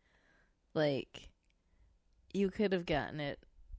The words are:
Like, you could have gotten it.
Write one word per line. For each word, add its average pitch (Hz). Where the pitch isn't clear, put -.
Like, 147
you 196
could 202
have 175
gotten 151
it. 143